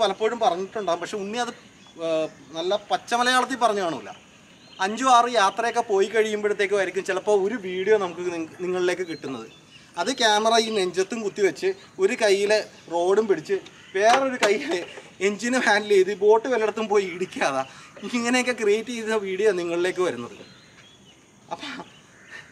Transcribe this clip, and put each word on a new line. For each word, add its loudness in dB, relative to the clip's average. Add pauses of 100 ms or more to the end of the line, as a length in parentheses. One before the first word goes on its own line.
പലപ്പോഴും 0
പറഞ്ഞിട്ടുണ്ടാകും. -2
പക്ഷെ -8
ഉണ്ണി -6
അത്, -6 (540)
ഏഹ്, 0 (280)
നല്ല -2 (180)
പച്ച -4 (100)
മലയാളത്തിൽ 2
പറഞ്ഞു 2
കാണൂല. -6 (760)
അഞ്ചും -2
ആറ് 4 (100)
യാത്രയൊക്കെ 2 (100)
പോയി 4
കഴിയുമ്പോഴത്തേക്കും 0
ആയിരിക്കും -2
ചിലപ്പോൾ 2
ഒരു -2 (120)
വീഡിയോ 2
നമുക്ക് -6 (100)
നിങ്ങ-, -8 (120)
നിങ്ങളിലേക്ക് -2
കിട്ടുന്നത്. -10 (540)
അത് -2 (100)
ക്യാമറ 4 (120)
ഈ -6 (100)
നെഞ്ചത്തും -2
കുത്തിവെച്ച് 0 (340)
ഒരു 0
കയ്യിൽ 2 (400)
റോഡും 2
പിടിച്ച് 0 (380)
വേറൊരു 2
കയ്യിൽ 0 (560)
എഞ്ചിനും 0
ഹാൻഡിൽ 2
ചെയ്ത് 4 (100)
ബോട്ട് 6
വല്ലയിടത്തും 0
പോയി 2
ഇടിക്കാതെ -2 (540)
ഇങ്ങനെയൊക്കെ 0
ക്രിയേറ്റ് 2
ചെയ്ത -2 (100)
വീഡിയോ 2 (100)
നിങ്ങളിലേക്ക് -2
വരുന്നത്. -8 (1120)
അപ്പം -12 (840)